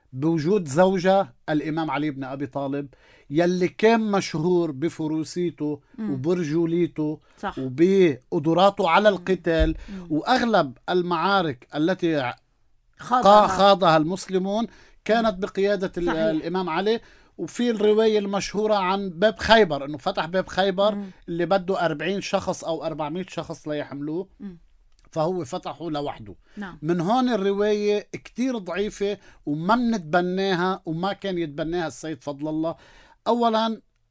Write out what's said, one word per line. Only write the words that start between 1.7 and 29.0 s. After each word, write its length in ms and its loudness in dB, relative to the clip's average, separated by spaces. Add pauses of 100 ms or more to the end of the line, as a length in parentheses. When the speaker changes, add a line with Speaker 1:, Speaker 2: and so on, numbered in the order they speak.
Speaker 1:
علي 200 -2
بن 140 -10
أبي 220 -8
طالب، 420 -6 (420)
يلي 380 2
كان 420 2
مشهور 600 0
بفروسيته 1080 -4 (180)
Speaker 2:
مم. 120 -6
Speaker 1:
وبرجوليته 1080 -2 (180)
Speaker 2:
صح. 200 -8
Speaker 1:
وبقدراته 1300 2
على 220 6
Speaker 2:
مم. 60 0
Speaker 1:
القتال. 600 0 (120)
Speaker 2:
مم. 220 -12
Speaker 1:
وأغلب 680 2 (100)
المعارك 840 0
التي 460 0
ع-، 160 -6 (640)
Speaker 2:
خاضها. 480 6
Speaker 1:
قا-، 40 0
خاضها 460 6
المسلمون 680 -2 (380)
كانت 340 2
بقيادة 600 -2
ال-، 80 -2
Speaker 2:
صحيح. 120 -2
Speaker 1:
الإمام 500 -2
علي. 320 -2 (380)
وفي 320 -2
الرواية 480 4
المشهورة 560 -2
عن 360 0
باب 280 0
خيبر، 460 4
إنه 140 -8
فتح 280 -4
باب 200 -2
خيبر 480 0
Speaker 2:
مم. 160 -10 (180)
Speaker 1:
اللي 180 -2
بده 380 0
أربعين 360 -2
شخص 440 -4
أو 200 -6
أربعمية 440 -6
شخص 400 -10
ليحملوه. 600 -8 (120)
Speaker 2:
مم. 180 -16 (520)
Speaker 1:
فهو 340 -4
فتحه 460 -10
لوحده. 440 -8 (220)
Speaker 2:
نعم. 260 -14
Speaker 1:
من 180 0
هون 280 2
الرواية 840 0
كتير 460 -6
ضعيفة 600 -4 (280)